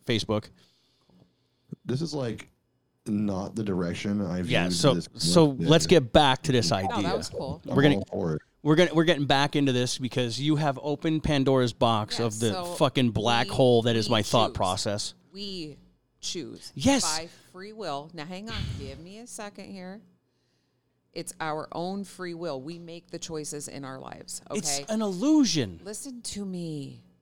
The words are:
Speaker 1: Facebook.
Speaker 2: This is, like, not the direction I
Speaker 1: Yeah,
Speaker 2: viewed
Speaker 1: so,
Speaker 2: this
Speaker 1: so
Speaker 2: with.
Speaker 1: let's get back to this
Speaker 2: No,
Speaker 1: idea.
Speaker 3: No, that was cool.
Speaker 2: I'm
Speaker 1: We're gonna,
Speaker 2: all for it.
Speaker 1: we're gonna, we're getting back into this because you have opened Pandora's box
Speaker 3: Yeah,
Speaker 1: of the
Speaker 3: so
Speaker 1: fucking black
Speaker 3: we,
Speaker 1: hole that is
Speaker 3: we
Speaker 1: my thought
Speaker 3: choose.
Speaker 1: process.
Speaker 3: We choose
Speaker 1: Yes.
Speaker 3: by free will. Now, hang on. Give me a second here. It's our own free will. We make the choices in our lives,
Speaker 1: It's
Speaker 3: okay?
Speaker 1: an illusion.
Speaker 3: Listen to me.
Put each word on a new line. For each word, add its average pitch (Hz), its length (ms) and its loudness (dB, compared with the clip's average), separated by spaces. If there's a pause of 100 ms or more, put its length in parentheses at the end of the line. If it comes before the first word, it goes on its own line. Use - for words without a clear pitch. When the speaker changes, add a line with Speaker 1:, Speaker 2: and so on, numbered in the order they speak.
Speaker 1:
Facebook. 107 380 0 (1400)
Speaker 2:
This 127 180 -2
is, 151 120 -6
like, 120 340 -6 (580)
not 101 480 -2
the 113 80 -2
direction 101 600 -2
I 90 180 -2
Speaker 1:
Yeah, 90 280 2
Speaker 2:
viewed 90 100 0
Speaker 1:
so, 135 160 4
Speaker 2:
this 85 220 -2
Speaker 1:
so 165 300 6
Speaker 2:
with. 139 220 0
Speaker 1:
let's 160 180 6
get 156 260 4
back 139 320 6
to 143 80 0
this 117 180 2
Speaker 2:
No, 107 60 2
Speaker 1:
idea. 98 200 -2
Speaker 3:
No, - 60 0
that 190 140 -2
was - 120 -6
cool. 143 400 -8
Speaker 2:
I'm - 80 -4
Speaker 1:
We're 139 60 6
gonna, 143 140 6
Speaker 2:
all 95 140 -2
for 92 260 -2
it. - 60 -6 (200)
Speaker 1:
we're 151 140 4
gonna, 160 180 6
we're 160 100 6
getting 147 220 2
back 143 300 2
into 139 160 4
this 123 260 0
because 123 420 -2
you 151 160 2
have 143 260 0
opened 156 400 -2
Pandora's 135 520 4
box 113 440 2
Speaker 3:
Yeah, 117 80 0
Speaker 1:
of 110 120 -4
the 113 140 2
Speaker 3:
so 92 120 -4 (120)
Speaker 1:
fucking 131 340 2
black 110 400 2
Speaker 3:
we, - 60 -6
Speaker 1:
hole 123 260 8
that 117 140 2
is 110 120 0
Speaker 3:
we 120 40 4
Speaker 1:
my 107 100 4
thought 110 280 4
Speaker 3:
choose. - 60 -10
Speaker 1:
process. 101 580 -2 (180)
Speaker 3:
We 185 440 -12 (440)
choose - 540 -10
Speaker 1:
Yes. 240 280 4
Speaker 3:
by 160 260 -4 (240)
free 196 200 -16
will. 160 420 -8
Now, 156 100 -10
hang 185 240 -12
on. 220 80 -8 (220)
Give 135 220 -12
me 185 180 -18
a 240 80 -18
second 202 440 -14
here. 190 300 -14 (1120)
It's - 280 -10
our 156 320 -4
own 190 320 -6
free 180 300 -12
will. 165 280 -6
We 170 160 -12
make 170 320 -16
the 170 80 -10
choices 151 480 -10
in 139 180 -12
our 131 140 -12
lives, - 440 -14 (100)
Speaker 1:
It's 165 300 -4
Speaker 3:
okay? 143 60 -14
Speaker 1:
an 220 140 -2
illusion. 185 840 2
Speaker 3:
Listen 233 380 -14
to 202 220 -8
me. 156 560 -8 (220)